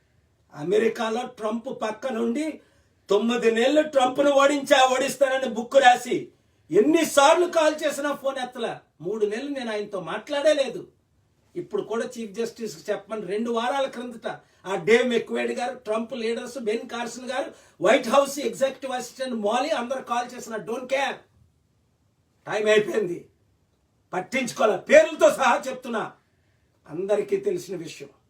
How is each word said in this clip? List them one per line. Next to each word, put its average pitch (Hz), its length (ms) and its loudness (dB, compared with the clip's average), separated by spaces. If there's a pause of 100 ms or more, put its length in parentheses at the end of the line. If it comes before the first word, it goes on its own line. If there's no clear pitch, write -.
(540)
అమెరికాలో 220 720 0
ట్రంప్ 226 560 -8
పక్క 214 240 -6
నుండి 240 540 -4 (500)
తొమ్మిది 226 400 2
నెలలు 277 380 4
ట్రంప్ను 277 420 4
ఓడించా, 277 640 6
ఓడిస్తానని 262 640 0
బుక్ 233 220 -2
రాసి 247 520 4 (420)
ఎన్నిసార్లు 302 760 6
కాల్ 311 280 2 (120)
చేసినా 277 280 -2
ఫోన్ 269 240 -6
ఎత్తలా. 247 420 -8 (200)
మూడు 208 260 -2
నెలలు 233 220 -6
నేను 254 240 -6
ఆయనతో 202 280 -6
మాట్లాడే 247 520 -2
లేదు. 269 360 -2 (680)
ఇప్పుడు 175 260 -6
కూడా 226 220 -4 (140)
చీఫ్ 220 140 -10
జస్టిస్ 220 580 -8
చెప్పమని 202 360 -6
రెండు 214 240 -4
వారాల 247 360 -2
క్రిందట 240 520 -10 (280)
ఆ 190 80 -4
డేవ్ 220 340 4
మెక్వేడ్ 233 440 -2
గారు, 247 220 -6
ట్రంప్ 220 380 -6
లీడర్స్ 233 460 -6
బెన్ 233 300 -4
కార్సన్ 240 420 -10
గారు, 262 220 -6 (300)
వైట్ 185 260 4
హౌస్ 277 300 2
ఎగ్జిక్యూటివ్ 262 540 -4
అసిస్టెంట్ 247 420 -8
మాలీ 233 340 -2
అందరు 254 340 -4
కాల్ 247 340 -4
చేసిన 233 200 -12
don't 214 280 -8
care. 269 280 -2 (1300)
టైమ్ 214 220 0
అయిపోయింది, 208 600 0 (840)
పట్టించుకోలే. 214 640 0
పేర్లతో 311 540 6
సహా - 380 0
చెప్తున్నా, 233 440 -8 (800)
అందరికీ 196 460 -2
తెలిసిన 190 400 -6
విషయం. 147 320 -14 (220)